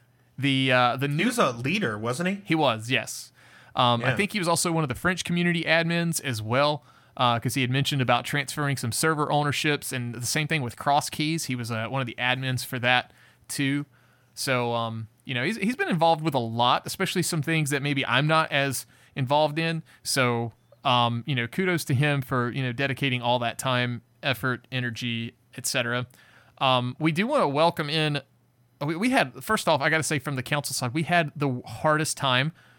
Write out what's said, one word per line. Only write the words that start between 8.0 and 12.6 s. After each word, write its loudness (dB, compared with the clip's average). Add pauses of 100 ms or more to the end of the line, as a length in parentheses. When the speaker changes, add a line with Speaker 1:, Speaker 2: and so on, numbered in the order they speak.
Speaker 1:
about 2
transferring -2
some -4
server 0
ownerships, 0
and -6
the -6
same 0
thing 0
with -6
Cross 2
Keys. -2
He -2
was, -6
uh, -2
one -4
of -2
the -10
admins -2